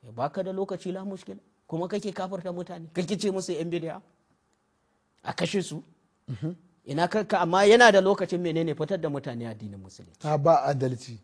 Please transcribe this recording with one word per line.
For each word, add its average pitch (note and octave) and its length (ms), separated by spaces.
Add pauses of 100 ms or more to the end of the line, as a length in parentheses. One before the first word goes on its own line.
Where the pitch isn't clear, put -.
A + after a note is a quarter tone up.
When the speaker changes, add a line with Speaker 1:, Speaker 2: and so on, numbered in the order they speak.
Speaker 1:
Ya A#2 80
baka D3 300
da F#3 100
lokaci, F#3+ 400
la F#3+ 100
mushkila. G3 360 (280)
Kuma E3+ 220
kake G#3 240
kafarta F#3 400
mutane, F3 400
kake F3+ 260
ce G#3 120
musu F#3 200
yan E3 180
bid'a. E3 320 (1200)
A - 80
kashe F3+ 280
su. D3+ 220 (460)
Speaker 2:
Mhm. D3+ 260 (320)
Speaker 1:
Ina D#3+ 200
ka, G#3+ 160
ka, F#3+ 160
amma F3+ 260
yana A#3 260
da G3 100
lokacin F#3 400
menene? E3 340
Fitar D#3+ 240
da E3 100
mutane C3 380
addinin G#2+ 320
musulunci. - 460
Speaker 2:
A D3+ 120
ba D3 300
adalci. B2+ 560